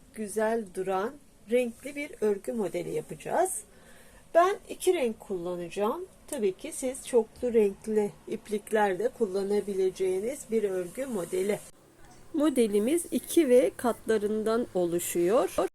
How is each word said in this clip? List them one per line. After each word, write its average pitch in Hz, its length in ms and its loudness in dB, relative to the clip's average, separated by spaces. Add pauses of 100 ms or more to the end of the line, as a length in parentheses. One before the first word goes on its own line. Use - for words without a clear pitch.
(160)
güzel 220 580 -2
duran 190 400 -2 (360)
renkli 247 460 0
bir 294 160 -8 (100)
örgü 208 320 0
modeli 175 360 -2
yapacağız. 165 720 -2 (720)
Ben 359 220 6 (140)
iki - 240 0
renk 247 260 -2
kullanacağım. 185 840 -4 (220)
Tabii 208 260 -2
ki 294 200 -12
siz 262 340 -6
çoklu 233 460 0
renkli 214 580 2 (160)
iplikler 208 720 -2
de 220 100 0
kullanabileceğiniz 196 1400 -2
bir 220 120 2
örgü 185 420 -4
modeli. 190 540 -2 (760)
Modelimiz 254 800 2
iki 285 380 2
ve 269 280 6
katlarından 220 960 0
oluşuyor. 175 840 2 (200)